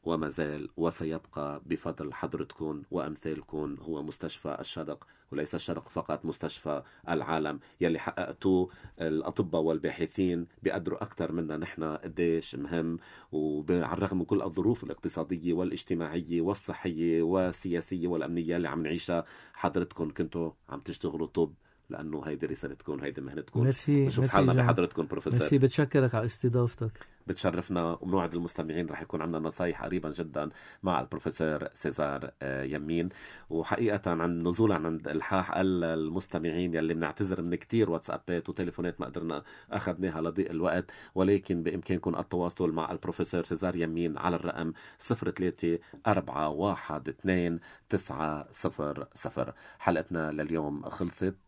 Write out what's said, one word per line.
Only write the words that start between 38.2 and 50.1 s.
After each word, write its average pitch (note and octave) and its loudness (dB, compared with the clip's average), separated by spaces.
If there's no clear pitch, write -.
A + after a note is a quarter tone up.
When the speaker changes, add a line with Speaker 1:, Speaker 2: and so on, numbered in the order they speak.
Speaker 1:
وتليفونات F2 -4
ما C#2+ -2
قدرنا D2+ -4
أخذناها F2 -2
لضيق E2 0
الوقت، E2+ 0
ولكن F#2 4
بإمكانكم E2+ 0
التواصل F2 0
مع D#2+ -2
البروفيسور F2 -2
سيزار F2 0
يمين E2 0
على F2 2
الرقم E2 -2
صفر - 0
ثلاثة F2 0
أربعة D2+ 2
واحد D2+ -2
اثنين F2 2
تسعة D2+ -2
صفر D2 -4
صفر. - -4
حلقتنا D#2+ 0